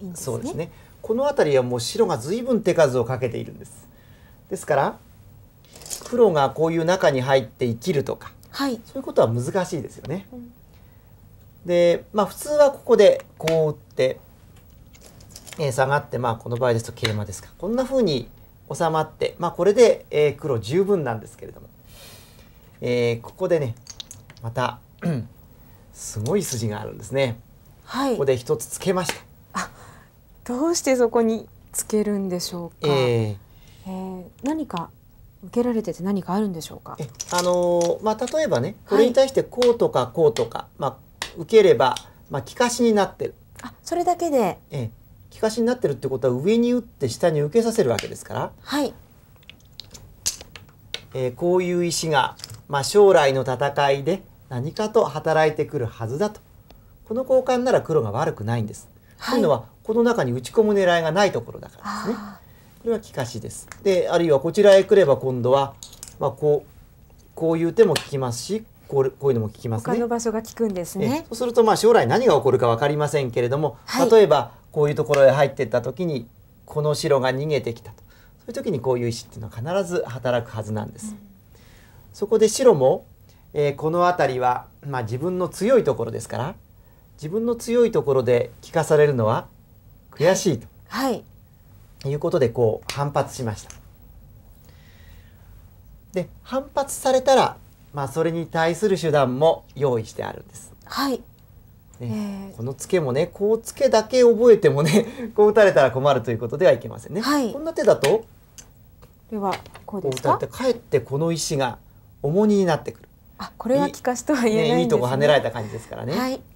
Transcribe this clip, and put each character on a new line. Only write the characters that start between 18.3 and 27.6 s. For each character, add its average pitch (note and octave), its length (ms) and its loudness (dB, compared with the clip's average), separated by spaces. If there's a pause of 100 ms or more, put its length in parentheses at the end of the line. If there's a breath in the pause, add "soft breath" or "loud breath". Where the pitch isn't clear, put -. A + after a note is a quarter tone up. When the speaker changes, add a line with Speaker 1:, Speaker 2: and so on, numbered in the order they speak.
Speaker 2:
収 D#3+ 180 -2
ま D#3+ 100 0
っ D#3 100 -6
て、 - 300 -6
ま - 80 -2
あ、 - 20 -6
こ E3+ 140 -4
れ G3+ 100 4
で、 A3+ 380 4
え D3 160 2
ー、 C3+ 80 -4
黒 B2+ 240 -4
十 C#3+ 240 0
分 F#3+ 180 0
な B2 120 -4
ん G#2+ 60 -10
で - 60 -16
す - 100 -20
け - 100 -18
れ - 60 -20
ど - 80 -20
も、 - 60 -20 (1120 loud breath)
え B2 340 -2
ー、 A#2 60 -8
こ - 120 -18
こ F#3 160 -6
で E3+ 100 2
ね、 B2 160 -4 (680)
ま A#2 80 -10
た、 B2 300 -4 (200)
<clears throat> - 960 -10
す - 260 -14
ご C#3 160 -2
い G3 60 -2
筋 A2+ 260 -6
が G#2 120 -8
あ A2 40 -12
る G#2+ 100 -12
ん - 40 -18
で G#2 60 -18
す - 80 -14
ね。 C3 280 -2 (440)